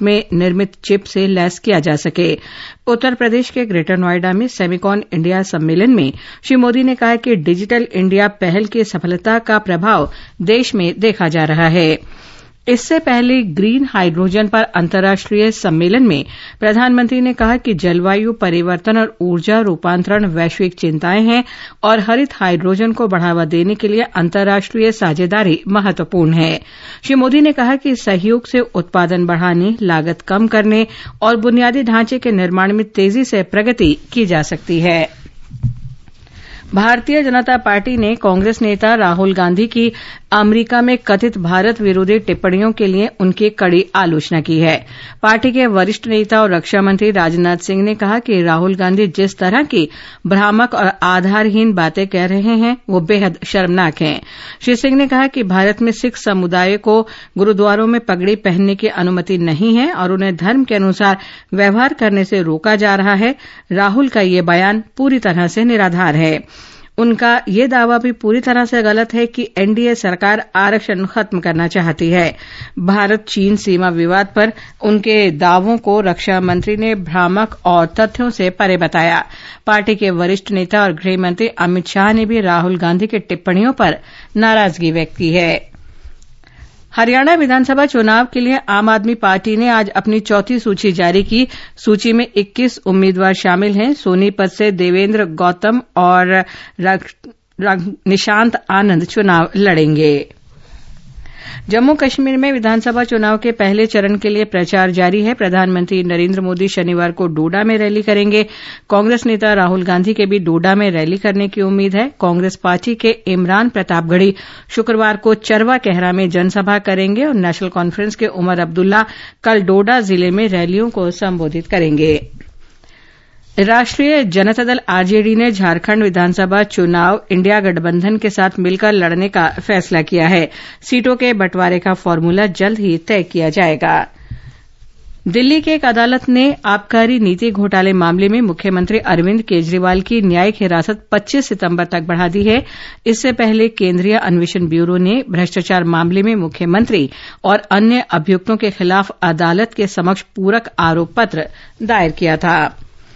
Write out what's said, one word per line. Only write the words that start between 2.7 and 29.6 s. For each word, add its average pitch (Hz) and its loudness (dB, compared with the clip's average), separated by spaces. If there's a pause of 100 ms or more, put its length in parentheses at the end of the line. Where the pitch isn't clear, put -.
उत्तर 247 0
प्रदेश 240 0
के 247 -4
ग्रेटर 180 -2
नोएडा 180 0
में 220 0
सेमिकॉन 190 -2
इंडिया 180 0
सम्मेलन 175 0
में 151 2 (320)
श्री 262 2
मोदी 247 4
ने 254 2
कहा 233 0
कि 233 0
डिजिटल 196 0
इंडिया 190 2
पहल 196 -2
की 214 -2
सफलता 180 -2
का 226 0
प्रभाव 185 0 (320)
देश 226 0
में 175 0
देखा 202 0
जा 160 0
रहा 156 2
है। 160 0 (460)
इससे 247 0
पहले 254 2
ग्रीन 214 0
हाइड्रोजन 185 0
पर 220 0
अंतर्राष्ट्रीय 196 0
सम्मेलन 180 0
में 165 2 (360)
प्रधानमंत्री 247 2
ने 247 0
कहा 233 0
कि 240 -2
जलवायु 185 0
परिवर्तन 180 0
और 220 -2
ऊर्जा 180 0
रूपांतरण 185 0
वैश्विक 170 -2
चिंताएं 175 -2
हैं 233 2 (380)
और 220 2
हरित 240 0
हाइड्रोजन 190 0
को 226 -2
बढ़ावा 175 0
देने 170 0
के 208 -4
लिए 214 0
अंतर्राष्ट्रीय 202 0
साझेदारी 180 0
महत्वपूर्ण 180 0
है। 165 0 (440)
श्री 269 0
मोदी 262 4
ने 302 4
कहा 269 0
कि 269 -2
सहयोग 220 0
से 254 0
उत्पादन 180 -2
बढ़ाने, 175 0